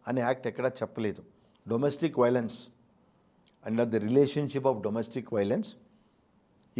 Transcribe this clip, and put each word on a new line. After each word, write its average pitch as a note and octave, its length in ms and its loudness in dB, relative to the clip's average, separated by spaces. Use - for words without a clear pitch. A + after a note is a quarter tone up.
అని B2 200 0
యాక్ట్ B2+ 240 -2
ఎక్కడా B2+ 200 -2
చెప్పలేదు. G#2+ 420 -4
డొమెస్టిక్ C#3+ 540 0
వైలెన్స్, A#2+ 340 2
under A2+ 240 2
the G#2+ 140 2
relationship C#3 640 2
of A#2 40 2
domestic A2+ 380 -4
violence, A2+ 320 0